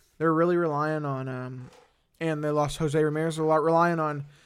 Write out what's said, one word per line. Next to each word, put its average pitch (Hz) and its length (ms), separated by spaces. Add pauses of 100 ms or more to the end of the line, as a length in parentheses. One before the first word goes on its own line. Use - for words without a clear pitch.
(180)
They're 160 160
really 175 240
relying 151 480
on, 135 240
um, 127 400 (500)
and 156 240
they 151 60
lost 147 280
Jose 156 240
Ramirez 156 360
a 160 60
lot, 156 200
relying 165 360
on, 147 260 (200)